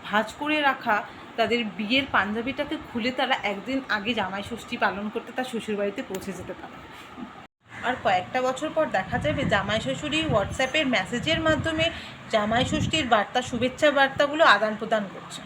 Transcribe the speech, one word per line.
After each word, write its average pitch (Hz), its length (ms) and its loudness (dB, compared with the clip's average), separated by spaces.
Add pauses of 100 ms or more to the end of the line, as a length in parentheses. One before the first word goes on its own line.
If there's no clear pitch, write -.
ভাঁজ 214 340 0
করে 302 220 0
রাখা 262 420 2 (340)
তাদের 233 280 2
বিয়ের 214 380 0 (100)
পাঞ্জাবিটাকে 233 640 0 (160)
খুলে 240 180 0
তারা 254 320 2
একদিন 202 460 -2
আগে 214 260 -2
জামাই 196 360 -2
ষষ্ঠী 233 260 -8
পালন 208 320 0
করতে 233 240 -8
তার 254 120 -4
শ্বশুরবাড়িতে 202 580 -2
পৌঁছে 190 300 -8
যেতে - 200 -10
পারে। - 240 -14 (1120)
আর 254 60 0 (100)
কয়েকটা 202 380 2
বছর 262 320 0
পর 311 120 4
দেখা 220 320 -2
যাবে 285 260 0
জামাই 208 360 2
শাশুড়ি 269 460 -2
WhatsApp-এর 262 600 2
মেসেজের 240 540 0
মাধ্যমে 320 500 2 (400)
জামাই 220 340 2
ষষ্ঠীর 311 420 0
বার্তা, 226 360 2
শুভেচ্ছা 254 480 2
বার্তাগুলো 277 540 4
আদান 214 320 6
প্রদান 214 280 0 (100)
করছে। - 320 -12